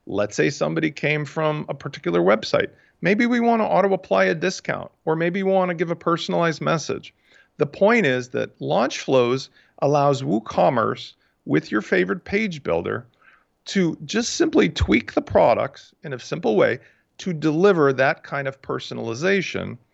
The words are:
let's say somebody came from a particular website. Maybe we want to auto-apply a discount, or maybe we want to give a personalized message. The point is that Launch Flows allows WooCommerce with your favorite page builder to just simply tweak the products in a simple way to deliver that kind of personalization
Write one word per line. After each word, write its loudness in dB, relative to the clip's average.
let's -4
say 2
somebody -2
came -4
from -4
a -6
particular -4
website. 0
Maybe 2
we 0
want 2
to 0
auto-apply 2
a 2
discount, -6
or 0
maybe -2
we 2
want 2
to -2
give -4
a -6
personalized 0
message. -4
The 2
point 4
is 0
that -6
Launch -2
Flows 2
allows 2
WooCommerce 0
with 0
your 0
favorite -2
page -4
builder -4
to 0
just -4
simply 2
tweak 0
the 0
products 2
in -10
a -8
simple -2
way 2
to -6
deliver 4
that 0
kind -6
of -12
personalization -4